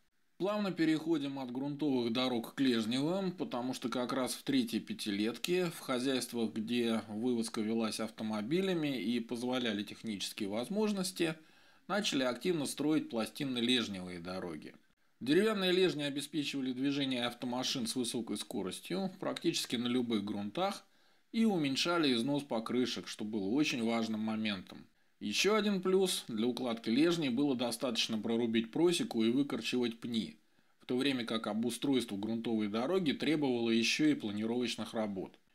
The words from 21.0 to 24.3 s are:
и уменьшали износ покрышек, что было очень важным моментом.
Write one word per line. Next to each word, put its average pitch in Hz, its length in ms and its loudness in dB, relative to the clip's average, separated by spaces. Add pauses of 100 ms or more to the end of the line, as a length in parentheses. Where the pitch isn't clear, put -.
и 226 140 2
уменьшали 160 680 2
износ 135 300 2
покрышек, 117 640 -2
что - 180 -8
было 104 240 -2
очень 135 340 2
важным 113 360 0
моментом. 110 640 -4 (340)